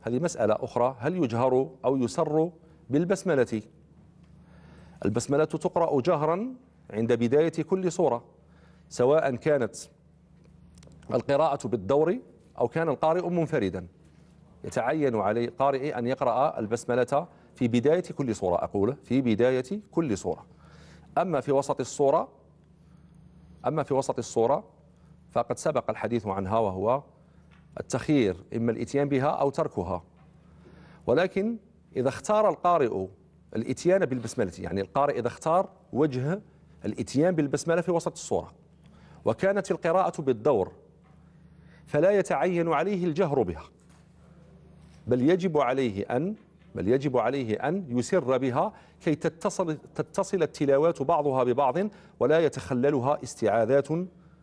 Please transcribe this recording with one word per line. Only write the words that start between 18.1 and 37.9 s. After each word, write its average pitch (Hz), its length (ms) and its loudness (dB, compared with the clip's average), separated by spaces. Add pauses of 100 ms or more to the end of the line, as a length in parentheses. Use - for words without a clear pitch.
سورة، 90 300 0
أقول 101 400 0
في 127 160 0
بداية 127 600 0 (100)
كل 151 280 -2
سورة. - 280 -8 (720)
أما 165 220 0
في 143 120 -2
وسط 135 280 0
السورة، 143 480 2 (1400)
أما 143 160 -2
في 135 120 -2
وسط 131 240 -2
السورة 120 460 0 (680)
فقد - 280 -2
سبق 143 320 -2
الحديث 113 360 -4
عنها، 98 320 -2
وهو 107 440 0 (760)
التخيير، 123 560 0 (200)
إما 117 160 -2
الإتيان 139 360 -2
بها 139 200 0
أو 143 220 0
تركها. 92 540 -4 (1000)
ولكن 190 500 0 (400)
إذا 127 120 0
اختار 214 400 0
القارئ 143 580 0 (500)
الإتيان 160 500 0
بالبسملة، 117 520 -4
يعني 90 220 -6
القارئ 135 380 0
إذا 117 80 -4
اختار 165 420 0 (240)
وجه 143 480 0 (440)
الإتيان 151 500 0
بالبسملة 156 460 0
في 170 100 -4